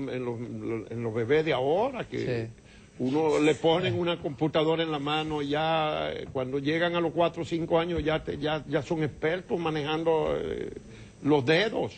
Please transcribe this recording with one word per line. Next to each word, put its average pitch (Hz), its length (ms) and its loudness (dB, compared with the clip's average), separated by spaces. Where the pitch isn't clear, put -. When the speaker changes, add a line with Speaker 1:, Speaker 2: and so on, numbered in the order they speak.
Speaker 1:
en 127 120 -4
los, 113 680 -6
en 117 120 -4
los 110 100 -2
bebés 123 320 2
de 156 80 2
ahora, 180 540 0
que 117 400 -2
Speaker 2:
Sí. - 160 -18
Speaker 1:
uno 147 400 2
le 151 160 4
ponen 175 380 2
Speaker 2:
Sí. 175 60 0
Speaker 1:
una 170 220 0
computadora 160 640 2
en 160 80 -2
la 151 80 -2
mano, 151 420 -2
ya, 156 720 0
eh, - 200 -8
cuando 131 280 -2
llegan 165 360 0
a 175 60 2
los 160 120 0
cuatro 165 280 2
o 156 40 -6
cinco 165 340 0
años 165 240 0
ya, 156 200 0
te, - 140 -4
ya, 151 300 -2
ya 147 160 0
son 160 200 -2
expertos 175 560 -2
manejando, 156 800 0
eh, - 320 -4
los 139 220 4
dedos, 180 520 2